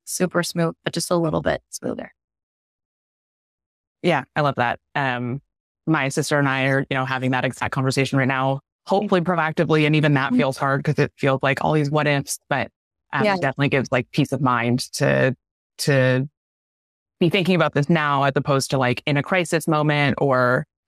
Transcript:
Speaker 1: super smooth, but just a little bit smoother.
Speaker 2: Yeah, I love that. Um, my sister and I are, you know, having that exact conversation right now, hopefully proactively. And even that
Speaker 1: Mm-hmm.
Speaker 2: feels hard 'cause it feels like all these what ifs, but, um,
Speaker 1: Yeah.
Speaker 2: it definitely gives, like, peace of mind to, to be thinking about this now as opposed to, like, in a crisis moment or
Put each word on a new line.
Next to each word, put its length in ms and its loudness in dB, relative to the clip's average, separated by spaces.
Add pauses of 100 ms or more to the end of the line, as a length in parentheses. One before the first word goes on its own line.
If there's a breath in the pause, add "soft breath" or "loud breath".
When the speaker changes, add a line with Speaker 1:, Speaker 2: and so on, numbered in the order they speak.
Speaker 1:
super 360 -4
smooth, 340 -4 (100)
but 80 -4
just 180 -6
a 60 2
little 240 0
bit 280 -2
smoother. 440 -10 (1900)
Speaker 2:
Yeah, 220 0 (100)
I 60 -2
love 160 0
that. 240 -2 (160)
Um, 460 -4 (440)
my 220 0
sister 320 0
and 80 2
I 200 0
are, 220 0
you 60 -4
know, 80 -2
having 280 -2
that 120 0
exact 300 -4
conversation 440 0
right 120 2
now, 320 -2 (240)
hopefully 340 0
proactively. 640 0
And 80 2
even 200 4
that 140 2
Speaker 1:
Mm-hmm. 100 0
Speaker 2:
feels 200 0
hard 280 0
'cause 120 0
it 200 0
feels 260 0
like 220 0
all 80 2
these 180 0
what 160 0
ifs, 320 -2 (100)
but, 220 -2 (400)
um, 140 -2
Speaker 1:
Yeah. 100 2
Speaker 2:
it 60 -4
definitely 280 0
gives, 220 0
like, 200 -2
peace 200 0
of 100 -2
mind 380 2 (140)
to, 420 2 (440)
to 500 2 (920)
be 100 4
thinking 260 2
about 180 2
this 160 0
now 340 2
as 120 2
opposed 360 0
to, 60 0
like, 280 0
in 120 0
a 60 0
crisis 440 -2
moment 520 2
or 460 2 (220)